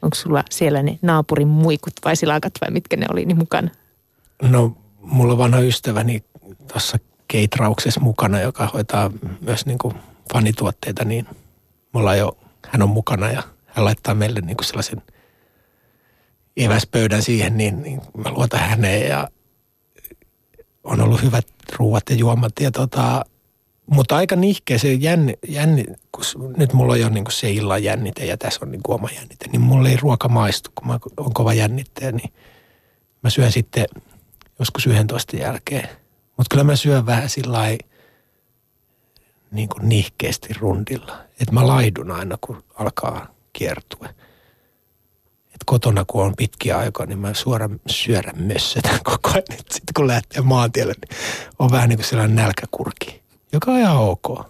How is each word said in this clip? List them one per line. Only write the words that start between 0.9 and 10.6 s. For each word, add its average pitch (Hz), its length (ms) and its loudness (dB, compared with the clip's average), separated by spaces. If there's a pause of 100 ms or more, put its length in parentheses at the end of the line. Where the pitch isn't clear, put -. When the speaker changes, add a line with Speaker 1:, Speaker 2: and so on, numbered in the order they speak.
Speaker 1:
naapurin 156 460 2
muikut 151 460 2 (120)
vai 160 100 2
silakat 151 460 0
vai - 100 -4
mitkä - 260 -4
ne 202 140 -2
oli - 140 -2
niin 175 120 2
mukana? 165 320 0 (720)
Speaker 2:
No, 123 360 4 (240)
mulla 127 320 4
on 120 40 2
vanha 123 220 4
ystäväni 117 640 0 (500)
tossa - 240 -4 (300)
keitrauksessa 107 720 0
mukana, 110 420 2
joka 107 320 -2
hoitaa 104 380 -2 (300)
myös 113 240 -4
niinku 123 280 -4 (400)
fanituotteita, 107 720 0